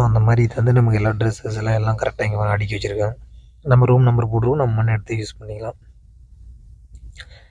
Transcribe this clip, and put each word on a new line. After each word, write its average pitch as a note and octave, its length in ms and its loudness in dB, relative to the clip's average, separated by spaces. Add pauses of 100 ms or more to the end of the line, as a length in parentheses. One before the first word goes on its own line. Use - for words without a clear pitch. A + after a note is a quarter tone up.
அந்த A2+ 180 2
மாதிரி A#2 240 4
இது A2+ 120 -2
வந்து B2 180 2
நமக்கு A2+ 260 4
எல்லா G#2+ 140 0
டிரெஸ்ஸஸ் A2 460 -4
எல்லாம், A2 180 0
எல்லாம் G#2+ 220 -2
கரெக்டா A2 260 -4
இங்க G#2+ 240 -2
அடுக்கி G#2 260 -2
வச்சிருக்காங்க. G#2 420 -4 (480)
நம்ம B2+ 200 4
ரூம் B2+ 220 4
நம்பர் A#2 220 2
போட்டுருவோம், A#2 320 0
நம்ம A#2 140 0
மண்ணை A2+ 180 0
எடுத்து A2 240 -4
யூஸ் G#2+ 200 -10
பண்ணிக்கலாம். G#2+ 400 -12 (1700)